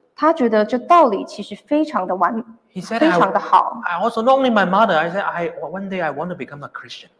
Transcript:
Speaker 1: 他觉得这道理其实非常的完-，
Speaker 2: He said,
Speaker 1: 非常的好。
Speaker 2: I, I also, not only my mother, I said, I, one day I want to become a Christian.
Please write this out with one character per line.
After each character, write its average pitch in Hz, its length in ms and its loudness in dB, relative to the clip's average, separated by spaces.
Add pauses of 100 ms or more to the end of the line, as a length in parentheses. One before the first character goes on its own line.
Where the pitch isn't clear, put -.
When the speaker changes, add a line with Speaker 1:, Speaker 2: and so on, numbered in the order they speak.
(140)
Speaker 1:
他 311 180 2
觉 277 160 2
得 214 160 2
这 240 140 -4
道 294 300 6
理 202 160 -2
其 - 180 -14
实 202 120 -14
非 302 300 0
常 214 220 -4
的 185 100 -2
完-， 185 180 0 (380)
Speaker 2:
He 185 120 -10
said, 226 140 -4
Speaker 1:
非 311 120 2
常 220 220 2
的 202 60 2
好。 - 460 0
Speaker 2:
I, 175 120 -4
I 170 40 -4
also, 226 220 -2
not 269 160 4
only 262 120 2
my 202 180 4
mother, 196 280 2
I 165 140 0
said, 190 120 -4
I, 165 260 -4 (120)
one 180 280 -10
day 190 140 -6
I 156 80 -2
want 147 180 -6
to 175 60 -8
become 143 300 -14
a 123 40 -14
Christian. - 400 -18 (120)